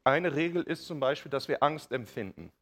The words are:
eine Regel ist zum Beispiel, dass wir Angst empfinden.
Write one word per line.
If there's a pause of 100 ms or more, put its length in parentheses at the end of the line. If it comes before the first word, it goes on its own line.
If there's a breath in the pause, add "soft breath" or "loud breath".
eine
Regel
ist
zum
Beispiel,
dass
wir
Angst
empfinden. (100)